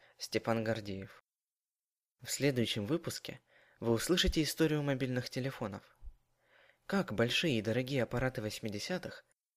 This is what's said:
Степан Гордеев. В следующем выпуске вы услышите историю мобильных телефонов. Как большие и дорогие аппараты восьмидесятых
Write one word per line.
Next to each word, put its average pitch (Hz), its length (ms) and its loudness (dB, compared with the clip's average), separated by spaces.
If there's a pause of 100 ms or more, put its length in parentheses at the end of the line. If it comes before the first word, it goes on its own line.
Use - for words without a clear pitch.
(200)
Степан 113 440 0
Гордеев. 104 600 -4 (960)
В - 80 -10
следующем 123 560 2
выпуске - 560 -4 (380)
вы 117 140 2
услышите 170 500 4
историю 151 400 2
мобильных 127 480 0
телефонов. 123 520 -4 (1000)
Как 190 280 0
большие 120 440 2
и 110 40 2
дорогие 123 420 0
аппараты 123 380 0
восьмидесятых 107 840 -6 (320)